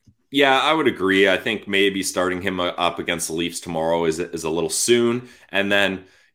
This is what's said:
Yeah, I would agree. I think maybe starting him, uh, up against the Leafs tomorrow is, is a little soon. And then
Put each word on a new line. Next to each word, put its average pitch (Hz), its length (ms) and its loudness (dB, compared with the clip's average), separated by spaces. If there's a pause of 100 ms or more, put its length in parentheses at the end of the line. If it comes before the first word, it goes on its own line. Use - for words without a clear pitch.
(300)
Yeah, 139 300 4
I 143 140 0
would 156 140 0
agree. 95 420 4
I 92 80 4
think 104 320 -6
maybe 98 340 2
starting 92 380 -2
him, 92 180 -4
uh, 90 120 -2
up 87 280 -2
against 85 280 -4
the 82 60 -8
Leafs 85 280 -4
tomorrow 85 420 -2
is, 80 160 0
is 82 240 -8
a 80 60 -4
little 82 200 -2
soon. 120 600 0 (200)
And 98 220 -2
then 98 320 0 (320)